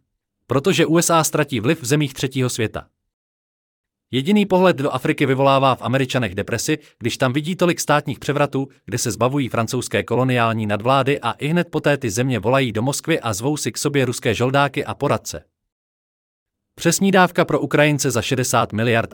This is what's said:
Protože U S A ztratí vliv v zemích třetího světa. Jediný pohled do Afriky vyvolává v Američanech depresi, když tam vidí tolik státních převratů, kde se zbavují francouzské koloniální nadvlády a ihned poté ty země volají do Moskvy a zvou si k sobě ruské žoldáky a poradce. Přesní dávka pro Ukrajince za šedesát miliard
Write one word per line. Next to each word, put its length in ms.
Protože 380
U 120
S 120
A 140
ztratí 360
vliv 220
v 40
zemích 280
třetího 360
světa. 360
Jediný 340
pohled 320
do 140
Afriky 340
vyvolává 500
v 60
Američanech 540
depresi, 420
když 180
tam 160
vidí 220
tolik 240
státních 400
převratů, 480
kde 120
se 140
zbavují 380
francouzské 540
koloniální 600
nadvlády 540
a 120
ihned 380
poté 280
ty 120
země 300
volají 320
do 100
Moskvy 380
a 140
zvou 240
si 140
k 60
sobě 280
ruské 280
žoldáky 520
a 80
poradce. 500
Přesní 360
dávka 340
pro 140
Ukrajince 520
za 100
šedesát 520
miliard 400